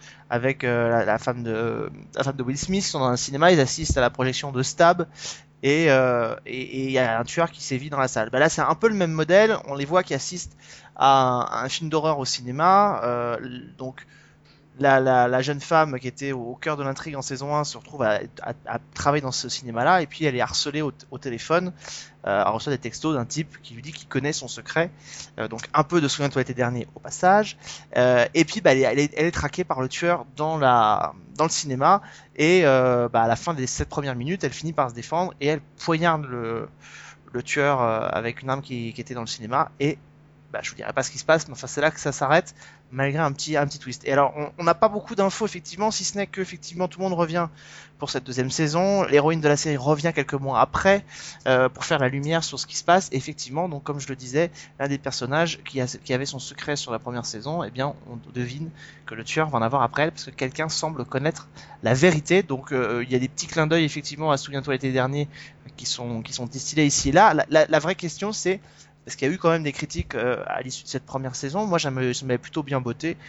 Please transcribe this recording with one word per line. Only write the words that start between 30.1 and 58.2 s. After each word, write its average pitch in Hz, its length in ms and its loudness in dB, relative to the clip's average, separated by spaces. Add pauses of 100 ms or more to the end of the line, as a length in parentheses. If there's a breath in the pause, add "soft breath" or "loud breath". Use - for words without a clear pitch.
dans 156 200 -2
la, 113 560 4 (240)
dans 151 80 2
le 160 60 2
cinéma, 151 500 2 (360 soft breath)
et, 170 280 6
euh, 127 440 4
bah, 117 140 2
à 113 40 4
la 113 80 4
fin 170 200 -2
des 131 120 -4
sept - 220 -4
premières 143 260 -4
minutes, 147 300 -4
elle 139 80 -2
finit 156 200 -8
par 139 180 0
se 113 40 -12
défendre, 160 460 -4
et 143 80 0
elle 151 120 0 (240)
poignarde 160 400 2
le, 113 440 -6 (640 loud breath)
le 123 100 -4
tueur, 143 400 2
euh, 110 300 0
avec 117 300 -4
une 131 80 -6
arme 139 120 -2
qui, 117 300 -8
qui - 80 -12
était 120 140 -12
dans 123 80 -8
le 113 40 -10
cinéma, 120 540 -4
et 147 180 0 (540)
bah, 113 100 -6
je - 80 -10
vous - 60 -16
dirai 107 160 -8
pas 135 100 0
ce - 80 -6
qui - 80 -12
se - 60 -12
passe, 160 240 2
mais 147 40 -16
enfin, 127 140 -12
c'est - 160 -8
là 156 80 4
que 156 100 -6
ça 147 120 -2
s'arrête, 147 420 2 (360 soft breath)
malgré 139 300 -2
un 147 120 0
petit, 151 260 -4
un 143 80 2
petit 143 120 -10
twist. - 300 -10
Et 135 60 0
alors, 139 200 4
on, 147 220 -6
on 175 80 -8
n'a 170 80 4
pas 220 160 4
beaucoup 208 260 -6
d'infos, 196 300 0
effectivement, 185 460 -4
si 202 140 -4
ce - 120 -6
n'est 202 100 -2
que, - 140 -8
effectivement, 180 480 -6
tout - 120 -14
le 190 40 -2
monde 185 140 0
revient 170 300 0 (500 soft breath)
pour 143 100 -8
cette 131 160 -4
deuxième 127 260 -2
saison. 175 520 2
L'héroïne 151 400 4
de 151 60 4
la 147 100 4
série 151 180 -2
revient 147 380 0
quelques 143 180 -2
mois 135 280 0
après, 196 440 4 (420 loud breath)
euh, 131 220 6
pour - 160 -6
faire 160 140 2
la 135 100 2
lumière 147 360 0
sur 139 140 -8
ce - 80 -8
qui - 120 -10
se - 60 -8
passe. 185 280 4
Et 131 60 -4
effectivement, 151 500 -6
donc, 147 140 -8
comme 143 180 -6
je 135 80 -10
le 139 80 -6
disais, 127 340 -2 (280 loud breath)
l'un 139 100 -2
des 139 80 -2
personnages 139 680 -2
qui 131 180 -4
a, 127 40 0
qui 127 280 -6
avait 127 100 -2
son 139 140 -8
secret 143 380 -8
sur 131 160 -8
la 113 60 -4
première 120 280 -8
saison, 143 360 -6
eh 107 80 -8
bien, 131 220 -4 (180)
on - 80 -12 (140)